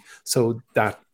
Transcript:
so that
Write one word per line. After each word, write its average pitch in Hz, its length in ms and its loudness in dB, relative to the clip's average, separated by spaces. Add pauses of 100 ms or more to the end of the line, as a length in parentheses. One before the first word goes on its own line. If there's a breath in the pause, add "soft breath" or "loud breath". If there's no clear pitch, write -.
(260 loud breath)
so 117 360 0 (120)
that 107 260 0 (140)